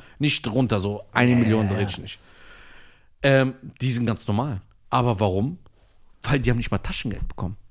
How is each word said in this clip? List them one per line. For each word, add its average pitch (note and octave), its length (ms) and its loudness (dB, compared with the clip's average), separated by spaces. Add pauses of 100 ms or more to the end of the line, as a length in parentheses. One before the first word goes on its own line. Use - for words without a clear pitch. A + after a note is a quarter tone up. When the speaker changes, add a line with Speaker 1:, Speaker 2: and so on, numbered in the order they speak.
(200)
Speaker 1:
Nicht C#3+ 260 -2
drunter, A2+ 340 0
so G2+ 220 -4 (100)
eine B2 200 4
Speaker 2:
Ja, A#2+ 40 4
Speaker 1:
Million A2 300 4
Speaker 2:
ja, F#2+ 60 0
Speaker 1:
rede G2+ 100 0
Speaker 2:
ja. G2+ 60 -2
Speaker 1:
ich - 100 -8
nicht. - 220 -14 (1040)
Ähm, C3+ 320 4 (260)
die C3 120 0
sind A#2+ 140 0
ganz A2 200 -4
normal. A2 360 -2 (280)
Aber A#2+ 300 2
warum? G#2+ 380 0 (640)
Weil C#3+ 180 0
die A#2+ 100 0
haben A#2+ 80 2
nicht A#2 120 -4
mal G2+ 80 0
Taschengeld - 500 -6
bekommen. - 280 -8 (140)